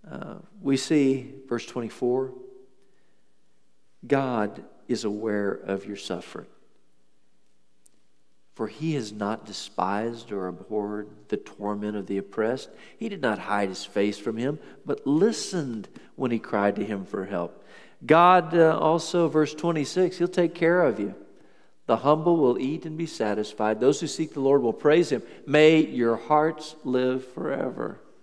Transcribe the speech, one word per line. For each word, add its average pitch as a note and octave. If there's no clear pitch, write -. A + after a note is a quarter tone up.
uh, -
we C#3
see, C3+
verse A#2+
twenty-four, B2+
God B2
is A#2
aware G#2
of G2
your G2+
suffering. -
"For A2+
he D#3
has A2
not G#2+
despised G#2+
or F#2
abhorred G#2
the G#2
torment G#2
of F#2+
the G2
oppressed. A2+
He A3+
did F#3+
not G#2+
hide G#2
his F#2
face G#2
from A2
him, C3+
but -
listened D3+
when B2
he A2+
cried G2+
to G#2
him G2+
for F#2+
help." F2
God, E3+
uh, D#3+
also, E3
verse D#3
twenty-six, E3+
he'll F3
take F3
care F3
of A#2
you. G2+
"The A2+
humble D#3
will B2+
eat C3+
and D#3
be E3
satisfied. G#2+
Those C#3
who E3
seek -
the C#3+
Lord C3+
will A#2
praise D#3+
him. A#2
May D#3
your A#2
hearts D3+
live B2+
forever." -